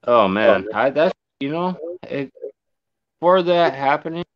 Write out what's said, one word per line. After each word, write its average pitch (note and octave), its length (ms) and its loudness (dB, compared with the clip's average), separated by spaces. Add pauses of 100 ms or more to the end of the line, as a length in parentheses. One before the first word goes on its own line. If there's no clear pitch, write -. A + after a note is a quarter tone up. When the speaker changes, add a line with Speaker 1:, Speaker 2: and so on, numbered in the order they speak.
Speaker 1:
Oh, A#2 240 4
man. G2+ 440 2
Speaker 2:
Oh, G#2 60 -6
Speaker 1:
I, B2+ 140 0
that's, D#3+ 240 0 (240)
you C#3 120 -6
know, F3 260 -4 (300)
it, C3+ 240 -8 (880)
for F3+ 220 4
that E3+ 320 2
happening D3+ 500 -4 (120)